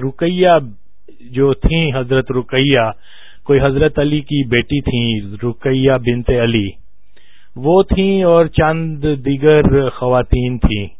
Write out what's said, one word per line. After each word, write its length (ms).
رقیہ 440
جو 220
تھیں، 440
حضرت 340
رقیہ 500
کوئی 160
حضرت 380
علی 220
کی 280
بیٹی 320
تھیں، 640
رقیہ 500
بنت 380
علی 400
وہ 260
تھیں 400
اور 240
چند 580
دیگر 840
خواتین 680
تھیں۔ 280